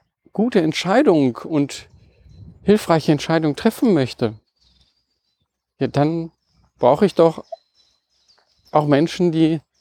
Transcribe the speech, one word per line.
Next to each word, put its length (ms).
gute 300
Entscheidungen 720
und 520
hilfreiche 500
Entscheidungen 440
treffen 400
möchte, 400
ja, 80
dann 440
brauche 300
ich 80
doch 280
auch 140
Menschen, 460
die 300